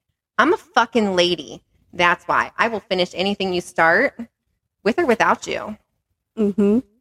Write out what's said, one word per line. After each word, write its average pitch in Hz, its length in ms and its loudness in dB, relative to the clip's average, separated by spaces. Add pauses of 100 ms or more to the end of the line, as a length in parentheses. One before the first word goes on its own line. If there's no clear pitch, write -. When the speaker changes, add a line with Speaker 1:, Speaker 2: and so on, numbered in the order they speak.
(380)
Speaker 1:
I'm 277 160 4
a - 40 0
fucking 214 600 -2
lady. 170 460 -2 (300)
That's 175 360 0
why. 127 280 0
I 226 120 0
will 214 100 -6
finish 185 340 -2
anything 190 400 -4
you 175 80 -2
start, 175 560 0 (680)
with 214 140 0
or 349 80 0
without 214 400 0
you." 190 320 -8 (600)
Speaker 2:
Mm-hmm. 208 420 2 (220)